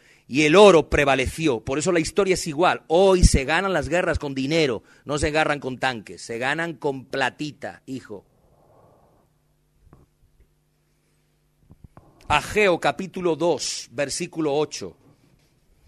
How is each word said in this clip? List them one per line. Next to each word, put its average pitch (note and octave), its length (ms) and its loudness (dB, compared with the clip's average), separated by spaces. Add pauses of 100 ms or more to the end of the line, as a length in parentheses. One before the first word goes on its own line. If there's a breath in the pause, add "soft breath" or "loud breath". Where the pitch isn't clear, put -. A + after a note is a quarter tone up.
(300 soft breath)
y C3+ 140 2
el D3+ 120 4
oro F#3+ 340 8
prevaleció. C3+ 680 0
Por C3+ 180 -6
eso F3+ 140 -2
la F3 80 2
historia F#3 360 0
es - 120 -8
igual. D3 400 0
Hoy F#3 380 4
se C#3 180 4
ganan F3+ 300 -2
las C#3 160 -2
guerras E3+ 280 0
con C#3 160 -8
dinero, C3+ 480 0 (220 soft breath)
no C#3+ 140 -6
se D#3 100 -2
agarran D3+ 320 0
con B2+ 180 -8
tanques, A2 440 -6
se A#2 160 -10
ganan D3 380 -4
con C3+ 280 -6
platita, C3 800 -6
hijo. A#2 400 -14 (4000)
Ageo E3+ 500 0
capítulo E3+ 560 -4
dos, D#3 560 -4
versículo C#3+ 640 -6
ocho. D3 400 -6 (920)